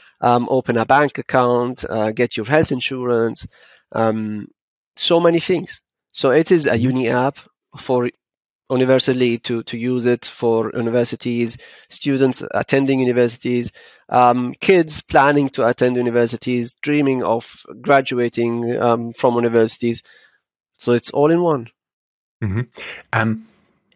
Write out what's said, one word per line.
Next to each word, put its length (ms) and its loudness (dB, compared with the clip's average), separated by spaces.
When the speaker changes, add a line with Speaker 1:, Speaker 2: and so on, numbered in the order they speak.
Speaker 1:
um, 300 2
open 260 0
a 80 0
bank 340 2
account, 680 -2
uh, 220 -2
get 260 -2
your 100 -6
health 260 0
insurance, 760 -4
um, 560 -2
so 240 2
many 180 4
things. 420 -4
So 180 0
it 200 4
is 160 4
a 40 2
Speaker 2:
Mm-hmm. 120 0
Speaker 1:
Uni 280 0
App 280 0
for 320 -2
universally 680 2
to, 260 -4
to 120 -12
use 300 -2
it 180 0
for 500 -2
universities, 840 -2
students 520 0
attending 480 0
universities, 680 0
um, 460 2
kids 480 0
planning 480 2
to 180 0
attend 280 0
universities, 840 -2
dreaming 420 0
of 440 -4
graduating, 960 0
um, 320 0
from 240 0
universities. 640 0
So 140 -2
it's 180 0
all 200 2
in 120 2
one. 260 -2
Speaker 2:
Mm-hmm. 200 -2
Um, 340 -2